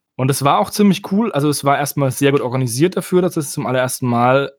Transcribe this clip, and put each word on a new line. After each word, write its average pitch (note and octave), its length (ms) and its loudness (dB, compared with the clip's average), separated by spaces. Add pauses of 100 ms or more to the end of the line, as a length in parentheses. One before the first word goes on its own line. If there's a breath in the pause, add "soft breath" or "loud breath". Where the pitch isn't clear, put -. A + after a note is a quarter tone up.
(160)
Und C3 160 0
es C3+ 120 -2
war C#3+ 160 2
auch G3+ 120 -4
ziemlich G3+ 400 0
cool. G#3 200 0
Also C#3+ 180 0
es C#3+ 140 -4
war C#3+ 140 2
erstmal C#3 340 -2
sehr C#3 200 2
gut C#3 100 2
organisiert B2+ 560 -2
dafür, F3+ 240 0
dass F3+ 160 -2
es D3 140 -6
zum D3 160 -6
allerersten B2+ 400 -2
Mal B2+ 520 2